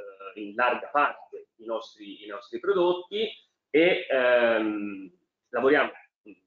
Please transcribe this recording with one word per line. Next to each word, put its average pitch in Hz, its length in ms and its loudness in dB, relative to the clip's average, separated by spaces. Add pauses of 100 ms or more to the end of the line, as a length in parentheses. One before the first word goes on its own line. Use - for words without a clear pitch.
(340)
eh, 104 60 -14
in 104 140 -12
larga 120 360 0
parte 131 680 -4
i 113 80 -20
nostri, 104 600 -10
i 104 40 -16
nostri 107 320 -12
prodotti 180 680 0 (400)
e, 165 400 4
ehm, 110 1040 0 (360)
lavoriamo, 131 420 2 (560)